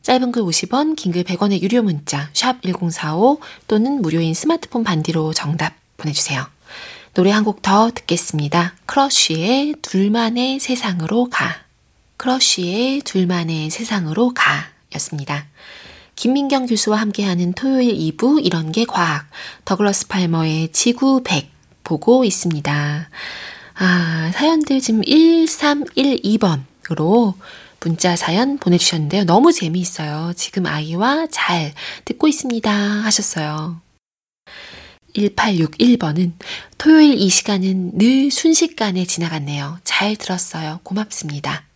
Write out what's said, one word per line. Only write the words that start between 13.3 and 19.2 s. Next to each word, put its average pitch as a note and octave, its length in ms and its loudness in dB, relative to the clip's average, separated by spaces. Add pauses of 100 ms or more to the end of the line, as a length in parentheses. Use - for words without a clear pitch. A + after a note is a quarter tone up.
세상으로 G#3 640 -2
가 - 380 -2 (240)
였습니다. D3 500 -6 (680)
김민경 C4+ 500 0
교수와 G#3+ 340 0
함께하는 F#3+ 540 -2
토요일 C4 420 2
이 D#3+ 220 -2
부 C#4+ 240 4
이런 D#3+ 320 -2
게 A3 120 2
과학. D#3+ 400 -2 (380)